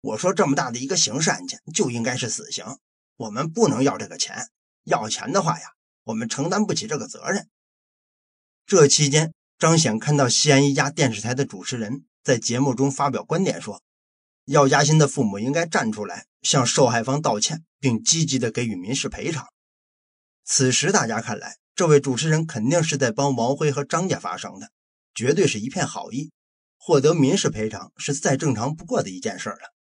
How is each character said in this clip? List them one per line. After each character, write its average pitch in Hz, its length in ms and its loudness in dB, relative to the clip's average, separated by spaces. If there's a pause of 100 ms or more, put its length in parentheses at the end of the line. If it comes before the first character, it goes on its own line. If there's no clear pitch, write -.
我 107 160 -6
说 175 160 0
这 196 140 2
么 135 80 2
大 131 160 -2
的 120 80 -8
一 131 80 -8
个 131 100 -2
刑 127 240 0
事 160 100 0
案 135 160 -4
件 - 140 -14 (140)
就 160 160 0
应 120 120 -4
该 127 140 -2
是 117 140 -6
死 87 220 -10
刑， - 120 -10 (520)
我 113 120 -10
们 135 220 -4
不 214 180 4
能 123 140 2
要 135 160 2
这 107 80 -8
个 85 100 -16
钱， - 320 -8 (360)
要 113 240 -2
钱 - 240 -6
的 196 100 2
话 160 160 -2
呀， - 80 -18 (380)
我 113 100 -6
们 113 140 -4
承 139 200 -4
担 202 160 0
不 185 80 -4
起 - 140 -4
这 151 100 -6
个 - 120 -8
责 - 200 -12
任。” 196 220 -4 (1120)
这 165 220 6
期 143 240 4
间， 156 240 2 (240)
张 165 180 4
显 113 220 2
看 147 180 0
到 135 120 4
西 143 240 2
安 139 120 8
一 143 80 4
家 139 180 0
电 135 220 0
视 107 80 -8
台 120 140 -4
的 135 100 0
主 - 200 -12
持 - 120 -6
人 113 300 -6 (160)
在 123 160 2
节 117 220 -2
目 139 120 2
中 131 180 2
发 139 200 -2
表 107 140 -6
观 170 180 -2
点 - 180 -2
说： 101 220 -12 (600)
“药 143 240 6
家 147 160 4
鑫 151 120 4
的 151 120 8
父 131 160 0
母 98 160 -2
应 123 120 -2
该 165 140 0
站 151 240 -2
出 107 160 -6
来 87 220 -14 (120)
向 135 240 2
受 131 220 4
害 117 160 2
方 135 180 -2
道 120 200 0
歉， 160 240 -4 (160)
并 117 220 0
积 165 220 2
极 131 140 -2
地 117 140 -2
给 123 120 -4
予 107 120 -4
民 92 180 -6
事 - 140 -4
赔 156 240 -8
偿。” 147 160 -10 (960)
此 131 260 2
时 143 220 0
大 165 140 2
家 113 140 -4
看 107 180 -8
来， - 200 -16 (160)
这 180 120 2
位 151 140 8
主 139 160 -2
持 156 140 -2
人 160 160 0
肯 120 240 -2
定 170 120 4
是 156 140 -2
在 120 140 2
帮 139 240 0
王 120 220 0
辉 151 140 0
和 139 140 -4
张 170 240 -2
家 143 100 -2
发 90 180 -8
声 95 240 -14
的， - 100 -20 (440)
绝 131 200 0
对 165 120 4
是 107 140 0
一 113 80 -8
片 135 180 -2
好 - 260 -10
意， 143 200 -8 (460)
获 156 220 4
得 147 120 4
民 160 240 4
事 165 140 0
赔 107 180 -4
偿 98 280 -12
是 - 180 -6
再 135 220 0
正 135 180 0
常 123 200 -4
不 160 100 -16
过 226 180 -2
的 95 80 -6
一 92 100 -12
件 95 180 -6
事 - 120 -8
儿 - 60 -10
了。 - 260 -20